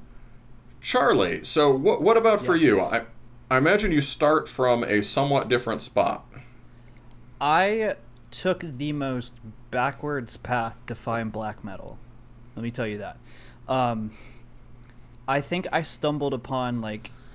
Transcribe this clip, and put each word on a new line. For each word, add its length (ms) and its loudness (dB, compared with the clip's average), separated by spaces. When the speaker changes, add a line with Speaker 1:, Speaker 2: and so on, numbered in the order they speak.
Speaker 1:
Charlie, 600 2
so 320 4
what, 260 2
what 160 6
about 240 4
for 140 0
you? 220 6
Speaker 2:
Yes. 160 2
Speaker 1:
I, 100 0
I 60 4
imagine 320 4
you 100 4
start 480 2
from 360 2
a 180 2
somewhat 460 0
different 340 0
spot. 420 0
Speaker 2:
I 560 2
took 300 -2
the 320 -6
most 420 -4
backwards 680 -4
path 500 -4
to 80 -8
find 380 -4
black 320 -8
metal. 340 -14
Let 80 -10
me 80 -6
tell 160 -6
you 120 -6
that. 180 -12
Um, 440 -2
I 140 0
think 320 -6
I 100 0
stumbled 520 -4
upon, 460 -4
like, 300 -10